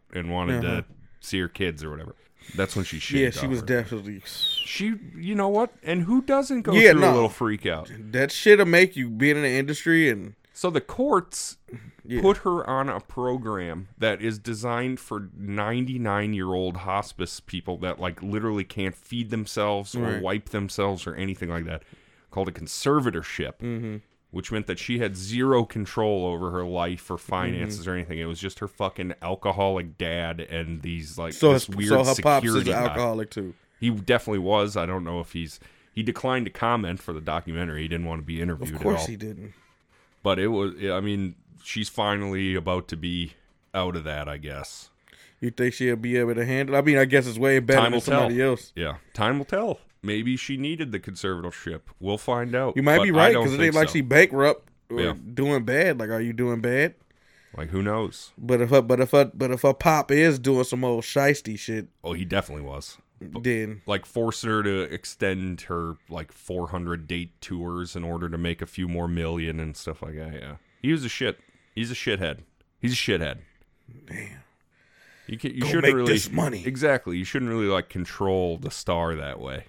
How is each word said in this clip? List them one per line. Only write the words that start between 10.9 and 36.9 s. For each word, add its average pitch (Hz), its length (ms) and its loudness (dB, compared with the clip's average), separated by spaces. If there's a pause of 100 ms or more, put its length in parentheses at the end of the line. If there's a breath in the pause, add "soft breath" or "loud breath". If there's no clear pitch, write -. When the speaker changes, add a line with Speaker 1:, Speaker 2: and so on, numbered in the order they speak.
Speaker 2:
Yeah. 123 180 -2
Speaker 1:
put 196 160 6
her 180 320 -2
on 135 200 0
a 101 100 -4
program 104 880 -6 (100)
that 104 240 0
is 110 160 -2
designed 120 640 -4
for 101 380 -8
ninety-nine-year-old 104 1400 -2
hospice 95 640 -6
people 90 380 -8
that, 87 220 -6
like, 90 240 -6
literally 104 400 -2
can't 95 320 -6
feed 120 340 -8
themselves 104 680 -2
or 120 80 -4
Speaker 2:
Right. 107 180 -2
Speaker 1:
wipe 98 280 -4
themselves 98 580 -2
or 82 80 -8
anything 92 340 -6
like 85 160 -6
that, 82 180 -10 (480 soft breath)
called 95 160 -4
a 90 40 -8
conservatorship, 90 1080 -2
Speaker 2:
Mm-hmm. 117 360 -8 (360)
Speaker 1:
which 95 200 -8
meant 107 160 -4
that 90 100 -4
she 120 220 -4
had 98 180 -2
zero 120 480 2
control 104 600 0
over 87 240 -4
her 90 140 -4
life 87 440 -4
or 90 80 -4
finances 92 640 -4
Speaker 2:
Mm-hmm. 90 80 -8
Speaker 1:
or 90 60 -2
anything. 82 240 -6
It 82 60 -6
was 85 140 -8
just 95 200 -10
her 104 80 -8
fucking 95 540 -6
alcoholic 92 760 -2
dad 82 440 -4
and 82 420 -6
these, 82 340 -8
like, 82 160 -6
Speaker 2:
So 147 200 8
Speaker 1:
this 127 140 2
Speaker 2:
his, 98 80 -6
Speaker 1:
weird 104 140 0
Speaker 2:
so 131 140 6
her - 0 - (180)
pops 143 240 4
is 113 80 2
Speaker 1:
security 120 180 2
guy. 123 120 2
Speaker 2:
alcoholic 113 480 -2
too. 92 240 -8 (240)
Speaker 1:
He 120 100 0
definitely 110 500 0
was. 101 380 2
I 85 80 0
don't 92 200 -4
know 85 160 -4
if 82 120 -10
he's, 82 260 -10 (360 soft breath)
he 110 80 -2
declined 123 420 -2
to 95 60 -8
comment 113 480 -2